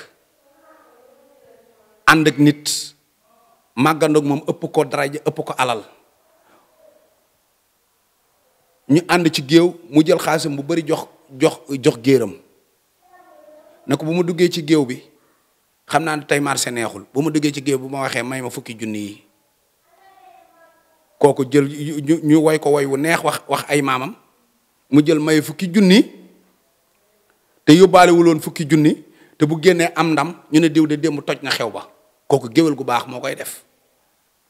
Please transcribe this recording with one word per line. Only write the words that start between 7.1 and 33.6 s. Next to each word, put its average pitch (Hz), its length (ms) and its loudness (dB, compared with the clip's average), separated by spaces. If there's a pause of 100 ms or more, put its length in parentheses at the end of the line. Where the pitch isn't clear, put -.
Ñu 156 180 4
ànd 170 240 2
ci 160 160 -4
géew, 165 260 4 (160)
mu 147 160 4
jël 160 140 2
xaalisam 156 360 -2
bu 139 80 -8
bari 165 220 -4
jox, 156 220 -4 (320)
jox, 156 200 0 (220)
jox 135 220 2
géeram. 117 300 2 (1500)
Ne 135 80 -2
ko 156 100 -4
bu 160 80 -4
ma 180 100 0
duggee 175 280 0
ci 175 160 -8
géew 151 180 2
bi, 127 140 -10 (880)
xam 147 160 0
naa 151 140 -4
ne 143 80 -12
tey 143 140 0
marché 135 320 -4
neexul. 110 420 -8
Bu 135 80 -2
ma 160 100 -2
duggee 151 220 -2
ci 143 100 -10
géew, 139 160 -2
bu 131 80 -14
ma 139 140 -10
waxee, 127 220 -6
"May 131 180 -10
ma 120 80 -10
fukki 123 280 -14
junni 107 220 -8
yi." 104 240 -14 (2000)
Kooku 139 300 2
jël, 139 200 2
ñu, 147 540 -4
ñu 151 180 4
woy 156 180 2
ko 147 120 -2
woy 143 140 0
wu 135 120 -4
neex, 160 260 -2
wax, 151 240 -4
wax 139 220 -4
ay 147 120 0
maamam. 135 320 -4 (760)
Mu 143 160 4
jël 156 140 0
may 156 220 0
fukki 165 320 -8
junni, 202 380 4 (1500)
te 151 100 6
yóbbaale 180 380 8
wuloon 170 300 4
fukki 160 280 -8
junni, 156 340 2 (340)
te 156 80 0
bu 156 160 0
génnee 170 340 2
am 160 160 0
ndam, 143 240 -2 (160)
ñu 156 80 4
ne 165 100 4
diw 156 180 2
de 151 100 -4
démb 147 260 -4
toj 143 180 -6
na 139 80 -8
xew 120 220 -4
ba. 95 160 -14 (400)
Kooku 131 260 0
géwél 156 220 2
gu 131 80 -8
baax 123 240 -4
moo 123 120 -14
koy 135 160 -10
def. - 280 -16 (880)